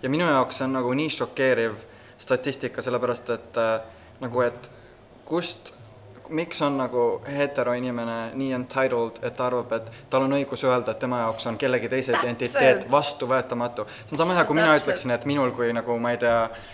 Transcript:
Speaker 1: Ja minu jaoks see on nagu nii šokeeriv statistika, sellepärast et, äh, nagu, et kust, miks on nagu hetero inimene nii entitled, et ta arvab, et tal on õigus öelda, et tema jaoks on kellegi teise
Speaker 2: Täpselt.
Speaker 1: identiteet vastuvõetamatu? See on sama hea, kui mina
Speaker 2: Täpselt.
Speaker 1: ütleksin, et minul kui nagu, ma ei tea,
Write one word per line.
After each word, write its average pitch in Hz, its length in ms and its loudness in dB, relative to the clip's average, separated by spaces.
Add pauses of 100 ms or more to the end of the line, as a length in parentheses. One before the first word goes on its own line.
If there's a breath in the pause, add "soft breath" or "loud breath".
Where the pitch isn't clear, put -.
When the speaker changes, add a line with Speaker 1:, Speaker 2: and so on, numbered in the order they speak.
Speaker 1:
Ja 127 40 -2
minu 160 200 2
jaoks 131 320 2
see 131 80 -2
on 135 80 0
nagu 123 160 0
nii 151 160 0
šokeeriv 117 720 0 (400 loud breath)
statistika, 127 640 -2
sellepärast 120 480 -2
et, - 240 -6
äh, 113 380 0 (240 loud breath)
nagu, 123 220 -2
et - 280 -2 (560 loud breath)
kust, - 480 -6 (600)
miks 170 320 -2
on 139 140 0
nagu 123 220 0 (260)
hetero 139 500 0
inimene 117 560 -4
nii 135 220 -4
entitled, 123 680 0
et 120 160 -6
ta 127 80 -2
arvab, 123 300 -2
et 113 160 -6 (180 loud breath)
tal 131 160 2
on 135 80 2
õigus 139 320 -2
öelda, 120 300 2
et - 40 -14
tema 123 200 -2
jaoks 113 260 -2
on 113 120 -4
kellegi 127 340 0
teise 127 200 0
Speaker 2:
Täpselt. 110 140 2
Speaker 1:
identiteet 120 680 2
vastuvõetamatu? 123 920 0 (200 loud breath)
See 151 100 -8
on 156 80 2
sama 180 100 4
hea, 170 120 6
kui 151 100 0
mina 160 160 6
Speaker 2:
Täpselt. 147 160 4
Speaker 1:
ütleksin, 135 260 -2
et 120 120 -2
minul 139 260 2
kui 120 220 0
nagu, 117 260 -2
ma 120 120 0
ei 120 60 0
tea, 117 220 4 (340 loud breath)